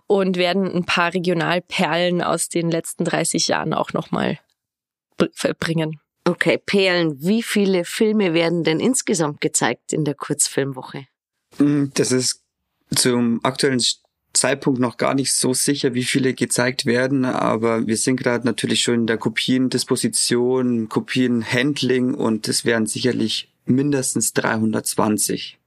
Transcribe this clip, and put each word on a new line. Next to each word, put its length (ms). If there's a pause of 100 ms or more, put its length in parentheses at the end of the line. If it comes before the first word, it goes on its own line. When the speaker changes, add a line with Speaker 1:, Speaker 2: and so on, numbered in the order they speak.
Speaker 1:
und 280
werden 380
ein 100
paar 300
Regionalperlen 1040
aus 280
den 200
letzten 360
dreißig 420
Jahren 260
auch 200
nochmal 480 (800)
br-, 160
verbringen. 680 (260)
Speaker 2:
Okay, 300
Perlen. 640
Wie 220
viele 420
Filme 480
werden 320
denn 160
insgesamt 640
gezeigt 500
in 140
der 80
Kurzfilmwoche? 880 (540)
Speaker 3:
Mm, 340
das 200
ist 300 (520)
zum 480
aktuellen 400 (500)
Zeitpunkt 480
noch 160
gar 160
nicht 220
so 180
sicher, 400
wie 100
viele 300
gezeigt 540
werden, 400
aber 600
wir 120
sind 180
gerade 300
natürlich 360
schon 120
in 120
der 120
Kopiendisposition, 1700
Kopienhandling, 1300
und 340
es 160
werden 220
sicherlich 640 (140)
mindestens 640
dreihundertzwanzig. 1300